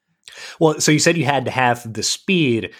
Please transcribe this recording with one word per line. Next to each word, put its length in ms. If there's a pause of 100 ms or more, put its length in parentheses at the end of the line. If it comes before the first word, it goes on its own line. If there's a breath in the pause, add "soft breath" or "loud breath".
(580 loud breath)
Well, 220
so 100
you 80
said 180
you 80
had 200
to 80
have 400
the 100
speed, 760